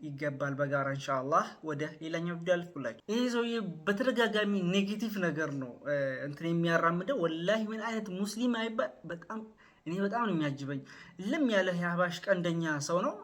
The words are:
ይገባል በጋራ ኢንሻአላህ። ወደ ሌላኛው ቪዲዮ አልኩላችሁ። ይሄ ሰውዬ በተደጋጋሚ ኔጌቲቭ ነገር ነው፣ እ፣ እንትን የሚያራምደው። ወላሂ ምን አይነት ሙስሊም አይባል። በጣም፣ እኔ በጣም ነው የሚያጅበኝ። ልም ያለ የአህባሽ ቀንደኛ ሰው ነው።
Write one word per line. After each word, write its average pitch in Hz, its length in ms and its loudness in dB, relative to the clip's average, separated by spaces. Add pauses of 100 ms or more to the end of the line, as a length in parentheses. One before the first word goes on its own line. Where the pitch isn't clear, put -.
ይገባል 143 520 -4
በጋራ 139 380 0
ኢንሻአላህ። 139 540 2 (180)
ወደ 151 200 -4 (140)
ሌላኛው 170 380 -2
ቪዲዮ 170 180 2
አልኩላችሁ። 143 540 -4
ይሄ 226 220 2
ሰውዬ 233 240 0 (300)
በተደጋጋሚ 214 680 2 (160)
ኔጌቲቭ 202 480 2
ነገር 156 360 0
ነው፣ 131 180 -6 (120)
እ፣ 143 120 0 (280)
እንትን 147 240 -6
የሚያራምደው። 170 720 2
ወላሂ 170 460 2
ምን 220 160 -6
አይነት 220 320 -4
ሙስሊም 226 420 0
አይባል። 220 360 -2 (120)
በጣም፣ 170 360 -8 (460)
እኔ 165 140 -4
በጣም 202 220 2
ነው 208 120 2
የሚያጅበኝ። 139 460 -2 (440)
ልም 285 240 2
ያለ 196 240 4
የአህባሽ 175 500 2
ቀንደኛ 170 420 2 (180)
ሰው 170 180 0
ነው። 262 140 0 (100)